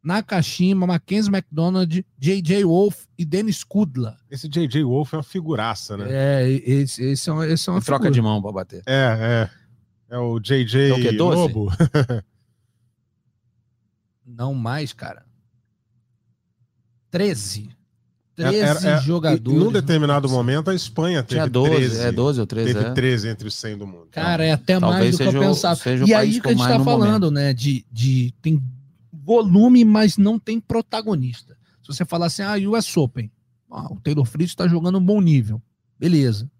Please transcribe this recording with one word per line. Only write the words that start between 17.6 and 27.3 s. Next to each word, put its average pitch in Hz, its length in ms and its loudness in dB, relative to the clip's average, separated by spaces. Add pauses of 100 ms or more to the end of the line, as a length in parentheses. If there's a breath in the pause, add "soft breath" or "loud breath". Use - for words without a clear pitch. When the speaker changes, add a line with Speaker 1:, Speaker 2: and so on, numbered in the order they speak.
Speaker 2:
Era, 131 140 0
Speaker 1:
Treze 208 140 0
Speaker 2:
era, 151 160 2
era, 175 200 2
Speaker 1:
jogadores 156 640 0
Speaker 2:
num 226 80 2
determinado 143 560 2
Speaker 1:
no 131 60 0
Speaker 2:
momento, 135 360 0
a 190 40 0
Espanha 160 500 -4
teve 156 160 -2
Speaker 3:
Tinha 156 80 -2
doze, 127 260 2
Speaker 2:
treze. 123 260 0
Speaker 3:
é, 120 120 0
doze 131 280 0
ou 104 60 -2
treze, 113 260 -2
Speaker 2:
Teve 107 140 0
Speaker 3:
é. 120 60 -4
Speaker 2:
treze 123 360 0
entre 110 200 -10
os 104 60 -10
cem 107 220 -12
do 101 100 -14
mundo. 87 260 -20
Speaker 1:
Cara, 160 320 -2
é 160 80 2
até 185 260 0
Speaker 3:
Talvez 180 220 2
Speaker 1:
mais 185 120 4
do 180 60 0
que - 60 0
eu 190 80 4
Speaker 3:
seja 139 80 2
o, - 20 4
Speaker 1:
pensava. 175 380 2
Speaker 3:
seja 127 240 0
o 196 40 6
Speaker 1:
E 220 40 8
Speaker 3:
país 214 220 4
Speaker 1:
aí - 0 -
que 240 80 -2
Speaker 3:
com - 60 -2
Speaker 1:
a 240 40 2
gente - 80 4
Speaker 3:
mais 247 120 2
Speaker 1:
tá 233 60 4
Speaker 3:
no 269 60 2
Speaker 1:
falando, 214 420 2
Speaker 3:
momento. 156 60 2